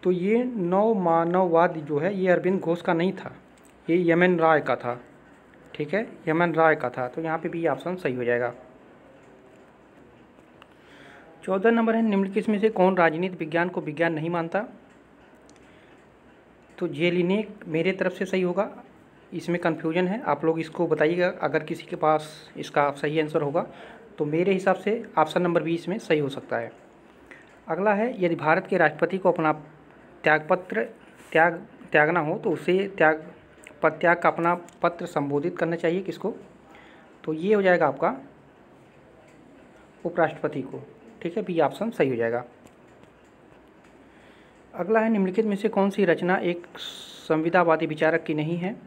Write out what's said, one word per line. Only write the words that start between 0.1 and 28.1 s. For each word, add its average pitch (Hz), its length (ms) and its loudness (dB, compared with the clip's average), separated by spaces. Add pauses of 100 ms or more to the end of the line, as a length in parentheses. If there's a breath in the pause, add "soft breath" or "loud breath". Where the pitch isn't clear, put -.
ये 202 320 2
नव 214 500 0
मानववाद 170 840 2
जो 147 200 -4
है 185 180 -2
ये 185 140 0
अरविंद 175 300 2
घोष 170 220 -2
का 180 120 0
नहीं 180 180 2
था, - 220 -12 (540)
ये 170 240 4
एम 170 120 4
एन 180 140 4
राय 160 220 6
का 131 160 -2
था, 120 240 -6 (760)
ठीक 151 200 -6
है, 226 120 -2 (220)
एम 160 140 2
एन 170 120 0
राय 160 220 6
का 127 140 -4
था, 123 180 -6
तो 160 140 -8
यहाँ 160 160 -4
पे 165 100 -6
बी 165 180 -4
option 156 300 -2
सही 151 180 -4
हो 123 100 -6
जाएगा। 120 280 0 (3000 loud breath)
चौदह 190 260 2
नंबर 226 260 2
है, 226 60 2
निम्नलिखित 196 460 0
में 208 120 0
से 220 100 2
कौन 185 260 4
राजनीति 175 400 2
विज्ञान 165 320 -2
को 180 120 -6
विज्ञान 160 340 -2
नहीं 156 160 -4
मानता, 175 360 -2 (2000 loud breath)
तो 175 100 -4
जेलिनेक 175 800 -2
मेरे 165 240 0
तरफ 185 200 -2
से 196 120 -6
सही 190 180 -2
होगा, 180 280 -2 (640)
इसमें 175 280 -4
confusion 165 480 0
है, 220 140 -4
आप 147 220 -2
लोग 160 160 0
इसको 160 260 -4
बताइएगा 170 560 2
अगर 151 220 -2
किसी 160 220 -10
के 175 100 -10
पास 156 600 -2
इसका 143 360 0
सही 151 280 -2
answer 151 220 0
होगा, 151 240 -2 (520 loud breath)
तो 160 60 -2
मेरे 170 280 0
हिसाब 185 240 2
से 226 260 -4 (160)
option 160 240 2
number 170 200 2
B 165 120 -2
इसमें 170 240 -6
सही 160 200 0
हो 143 100 0
सकता 127 280 -8
है। 117 140 -6 (1000 loud breath)
अगला 196 260 0
है, 226 180 0 (120)